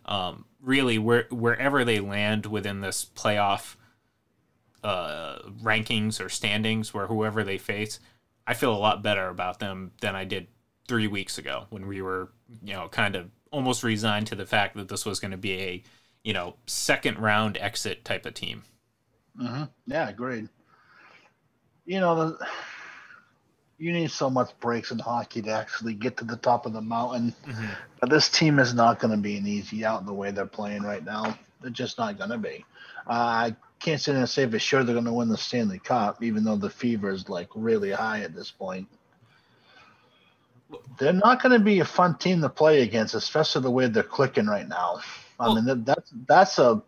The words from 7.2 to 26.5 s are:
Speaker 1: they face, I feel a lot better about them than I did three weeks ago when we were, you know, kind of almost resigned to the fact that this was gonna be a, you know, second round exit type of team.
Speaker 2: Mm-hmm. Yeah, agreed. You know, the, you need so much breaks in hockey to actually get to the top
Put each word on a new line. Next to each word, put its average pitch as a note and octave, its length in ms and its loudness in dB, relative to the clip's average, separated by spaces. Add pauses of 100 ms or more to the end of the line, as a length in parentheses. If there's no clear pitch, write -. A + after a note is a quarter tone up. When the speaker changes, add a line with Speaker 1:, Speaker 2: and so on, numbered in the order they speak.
Speaker 1:
they G2 140 -4
face, G#2+ 420 -6 (460)
I A#2+ 80 0
feel A#2+ 200 2
a G#2 40 0
lot G2+ 260 2
better G2 260 0
about F2+ 300 -6
them F#2+ 320 -8 (100)
than G2+ 140 -4
I F#2+ 80 -6
did F#2+ 240 -8 (400)
three A2 200 0
weeks G2 300 -6
ago C2+ 320 -8
when G2 180 -12
we G2 140 -8
were, F#2 280 -6 (340)
you G2 100 -12
know, F#3 140 -8
kind G2+ 280 0
of F2+ 140 -8 (220)
almost B2+ 320 0
resigned G#2+ 440 0
to - 80 -8
the F#2+ 100 -8
fact G2+ 320 0
that G2 100 -10
this - 180 -6
was G2 140 -4
gonna G2 180 -8
be F#2+ 240 -4
a, F#2 220 -8 (400)
you G#2+ 100 -2
know, F2+ 220 -6 (100)
second - 540 -2
round G#2+ 380 2
exit - 480 -6
type G2 200 -6
of - 80 -10
team. - 300 -10 (760)
Speaker 2:
Mm-hmm. B2+ 240 -6 (220)
Yeah, C#3 240 -4
agreed. A2+ 380 -8 (1400)
You F#3+ 140 -2
know, E3+ 160 4 (160)
the, - 160 -10 (1300)
you E3 140 -4
need E3 180 0
so C#3 180 0
much B2+ 300 0
breaks A#2+ 320 -2
in A#2 80 -4
hockey A#2 440 -4
to G#2+ 80 -6
actually A2+ 420 -4
get A#2 240 -4
to B2 80 -8
the A#2 120 -8
top A#2+ 280 2